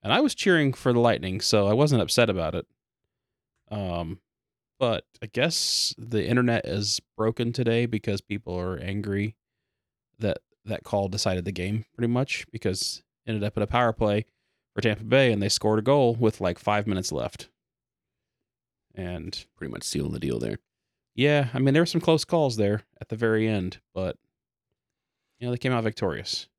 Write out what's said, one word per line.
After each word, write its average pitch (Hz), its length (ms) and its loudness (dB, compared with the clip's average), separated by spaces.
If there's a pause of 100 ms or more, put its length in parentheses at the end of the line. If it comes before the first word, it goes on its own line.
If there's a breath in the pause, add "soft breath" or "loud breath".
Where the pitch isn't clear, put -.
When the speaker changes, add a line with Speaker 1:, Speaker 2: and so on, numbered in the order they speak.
Speaker 1:
And 101 100 -2
I 190 80 4
was 285 140 2
cheering 156 400 2
for - 200 0
the 120 60 4
Lightning, 95 420 2
so 101 260 2
I 104 60 4
wasn't 135 280 4
upset 110 280 4
about 85 260 -2
it. - 120 -6 (1000)
Um, 90 500 -6 (600)
but 113 260 0 (160)
I 107 60 -10
guess - 720 0
the 113 300 -2
internet 120 380 2
is 104 340 -2 (160)
broken 113 380 -2
today 117 320 2
because 107 340 -2
people 98 400 -8
are 90 200 -4
angry 101 560 -4 (800)
that 107 220 -2 (260)
that 107 180 -6
call 98 240 -2
decided 92 380 -2
the 101 60 -4
game, 98 420 -4
pretty 117 180 -2
much, - 400 -2
because - 520 -4 (220)
it - 40 -8
ended 107 140 -2
up 107 140 -4
in 104 60 0
a 104 40 0
power 120 260 2
play 107 320 0 (480)
for - 80 -4
Tampa 107 220 0
Bay, 123 280 4
and 101 100 0
they 101 80 0
scored 107 300 2
a - 40 0
goal 127 320 4
with, 113 260 2
like, 87 180 -2
five 104 260 0
minutes 92 260 -2
left. - 380 -6 (1400)
And 87 520 -10 (100)
Speaker 2:
Pretty 69 160 -10
much - 120 -10
sealing - 280 -2
the - 80 -6
deal 62 200 -2
there. 57 200 -4 (560)
Speaker 1:
Yeah, 139 380 2
I 131 60 -4
mean, 135 140 4
there 160 80 6
were 170 60 4
some 165 140 0
close 160 240 4
calls 143 320 2
there 104 260 2 (180)
at - 80 -16
the 113 60 -6
very 110 320 2
end, 92 340 -2 (120)
but, 95 240 -4 (1200)
you 123 80 -8
know, 123 40 -4
they 120 60 -4
came 127 140 -2
out 117 120 0
victorious. - 640 -4 (120)